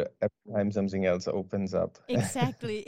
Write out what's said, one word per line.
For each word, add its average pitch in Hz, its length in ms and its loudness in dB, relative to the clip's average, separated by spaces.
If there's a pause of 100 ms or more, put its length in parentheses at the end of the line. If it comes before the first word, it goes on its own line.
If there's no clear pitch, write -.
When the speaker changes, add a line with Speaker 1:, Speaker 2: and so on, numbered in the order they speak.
(260)
Speaker 1:
every - 180 -4 (120)
time 101 160 2
something 95 400 0
else 92 160 0 (120)
opens 95 340 -2 (100)
up. 85 80 -2 (120)
<laughs> - 160 0
Speaker 2:
Exactly, 240 580 -2 (100)